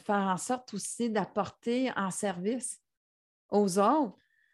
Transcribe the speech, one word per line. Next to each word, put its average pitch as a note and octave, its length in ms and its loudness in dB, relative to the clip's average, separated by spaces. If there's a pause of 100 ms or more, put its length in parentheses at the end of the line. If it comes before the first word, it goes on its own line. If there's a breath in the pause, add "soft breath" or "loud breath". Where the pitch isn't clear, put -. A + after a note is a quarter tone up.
faire G3+ 240 0
en F#3+ 80 2
sorte B3 380 -6
aussi A#3 340 -4
d'apporter A3+ 880 -2
en F#3+ 140 0
service G3+ 680 -4 (720)
aux G3 280 4
autres, A3+ 380 4 (380)